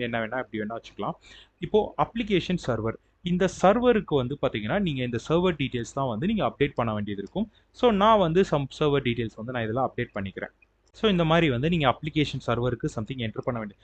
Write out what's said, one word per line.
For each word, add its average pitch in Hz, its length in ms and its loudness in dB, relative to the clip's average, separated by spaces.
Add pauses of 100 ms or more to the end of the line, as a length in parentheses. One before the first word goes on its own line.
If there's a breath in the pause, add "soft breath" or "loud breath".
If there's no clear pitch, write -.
என்ன 117 160 -4
வேணா, 113 220 -4
எப்படி 107 180 -6
வேணா 110 160 -8
வச்சுக்கலாம். - 380 -8 (500 loud breath)
இப்போ 208 140 2 (240)
அப்ளிகேஷன் 196 600 -2
சர்வர், 113 320 -2 (260)
இந்த 180 200 0 (160)
சர்வருக்கு 220 600 4
வந்து 123 220 -2
பாத்தீங்கன்னா, 120 340 -2 (100)
நீங்க 135 220 -2
இந்த 117 200 -4
சர்வர் 175 340 2
டீடெயில்ஸ் 123 360 -4
தான் 135 140 0
வந்து 117 180 -2
நீங்க 202 180 0
அப்டேட் 143 320 -2
பண்ண 113 160 0
வேண்டியது 101 260 -4
இருக்கும். 190 260 -4 (300 soft breath)
So, 247 80 4 (160)
நான் 214 240 6
வந்து 165 160 4 (100)
some 143 140 2 (120)
server 143 300 2
details 117 320 -2
வந்து 123 160 -8
நான் 113 120 -2
இதுல 123 200 0
அப்டேட் - 280 -8
பண்ணிக்கிறேன். 101 380 -8 (420)
So, 226 180 0
இந்த 170 160 4
மாதிரி 170 240 4
வந்து 127 180 0
நீங்க 156 200 2
அப்ளிகேஷன் 147 540 -2
சர்வருக்கு 120 460 0
something 123 340 -6
enter - 200 -8
பண்ண 123 140 -2
வேண்டிய, 104 240 -10